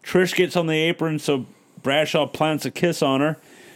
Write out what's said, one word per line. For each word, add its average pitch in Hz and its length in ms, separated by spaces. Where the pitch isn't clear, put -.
Trish 180 320
gets 180 220
on 170 100
the 160 120
apron, 160 400
so 139 260
Bradshaw 151 440
plants 156 380
a 127 60
kiss 170 320
on 135 180
her. 151 160